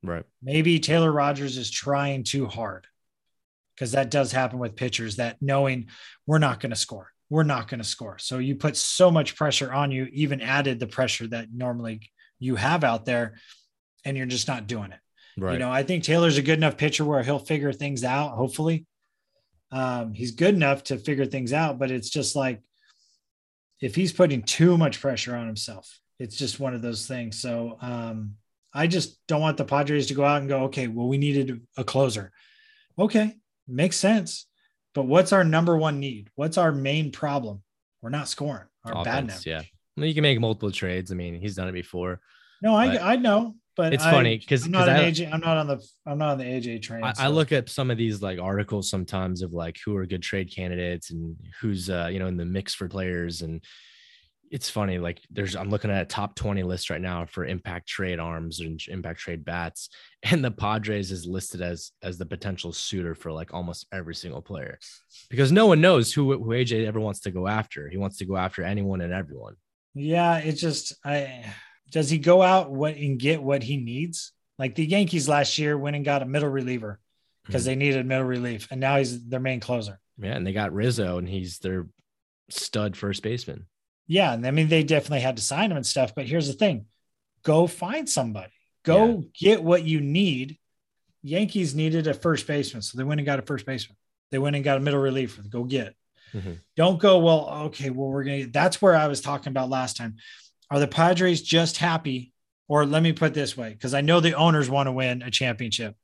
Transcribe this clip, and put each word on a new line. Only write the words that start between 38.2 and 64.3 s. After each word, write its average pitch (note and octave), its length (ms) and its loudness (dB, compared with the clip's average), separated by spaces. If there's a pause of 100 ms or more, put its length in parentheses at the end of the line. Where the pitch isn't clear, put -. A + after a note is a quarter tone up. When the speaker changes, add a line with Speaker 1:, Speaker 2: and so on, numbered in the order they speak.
Speaker 2:
scoring. C#3+ 400 -6 (160)
Our F2 200 -4
bad C3 200 -2
Speaker 1:
Offense, G#2+ 80 -8
Speaker 2:
average. - 140 -12
Speaker 1:
yeah. D#2+ 160 -6 (340)
Well, D3 100 -2
you D#3+ 80 0
can D3+ 80 2
make C#3 180 4
multiple A2 320 0
trades. F#2 380 -4
I F#2+ 40 -6
mean, F2 260 -8
he's G2+ 160 -6
done F#2 120 -4
it F#2 40 -6
before. F2+ 480 -6 (420)
Speaker 2:
No, A3 120 4
I, A3+ 140 6
Speaker 1:
But - 140 0
Speaker 2:
I A3 140 2
know, A3+ 400 2 (200)
but E3 160 2
Speaker 1:
it's C#3 120 2
Speaker 2:
I, E3 80 6
Speaker 1:
funny A#2+ 260 6
'cause, B2+ 280 0
Speaker 2:
I'm E3 60 -4
not F#3 140 6
Speaker 1:
'cause - 20 6
Speaker 2:
an - 80 6
Speaker 1:
I - 120 6
Speaker 2:
A E3 40 2
J, E3 140 -2
I'm D#3 140 -2
not E3 160 2
on D3+ 100 0
the, C3+ 180 -2 (220)
I'm D3 120 -6
not D3+ 140 0
on C3+ 60 -2
the C3 80 -6
A B2+ 140 -4
J A#2 180 -6
train, A2+ 260 -10
Speaker 1:
I, B2+ 60 0
I - 40 -4
Speaker 2:
so. C3+ 160 2
Speaker 1:
look D3+ 220 2
at C3 160 0
some C3 220 -2
of A2+ 80 0
these, G#2+ 240 0
like, F#2 160 -4
articles G2 520 -2
sometimes F#2 520 -4
of, F2 100 -8
like, E2+ 320 -8
who G#2 120 -4
are F#2+ 100 -4
good F2 160 -6
trade F#2 320 -6
candidates F2+ 560 -6
and E2 260 -10 (240)
who's, F#2+ 300 -4
uh, F2 220 -2
you F#2+ 60 -4
know, F#2 80 -4
in F2+ 100 -4
the F2 80 -4
mix F#2 300 -4
for G2 140 -8
players. F2 540 -4
And E2 220 -8 (840)
it's - 200 -8
funny, G2 280 -2
like, E2+ 220 -6 (100)
there's, G2 260 -6
I'm F#2+ 140 -8
looking G#2 200 -2
at G2 120 0
a - 40 -4
top G#2 300 -6
twenty G2 260 -4
list F2+ 280 -6
right D#2+ 100 -6
now F2+ 260 -6
for F2+ 180 -8
impact F2 440 -8
trade F2+ 320 -6
arms E2 400 -8
and D#2+ 280 -10
impact E2 320 -10
trade E2 240 -10
bats. E2+ 440 -8 (340)
And C#3 220 2
the B2 60 0
Padres G#2 600 -4
is F2 140 -8
listed F#2 340 -8
as, F2 320 -8 (100)
as F#2 160 -8
the F2 80 -8
potential F2 460 -8
suitor E2+ 420 -6
for, E2 180 -12
like, D#2+ 200 -10
almost E2+ 400 -10
every E2+ 220 -10
single D#2+ 280 -12